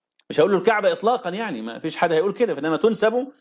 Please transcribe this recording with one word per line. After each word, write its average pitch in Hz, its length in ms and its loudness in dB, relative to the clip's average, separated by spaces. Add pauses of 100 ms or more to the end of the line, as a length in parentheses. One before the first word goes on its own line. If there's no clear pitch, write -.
(300)
مش - 100 0
هقول 185 120 6
له: 185 60 4
"الكعبة" 202 340 2
إطلاقًا 196 380 -2
يعني، 185 320 -6
ما 113 160 -10
فيش 156 180 -8
حد 170 160 0
هيقول 175 200 2
كده، 202 220 0
فإنما 151 220 -2
تنسب 220 520 0 (120)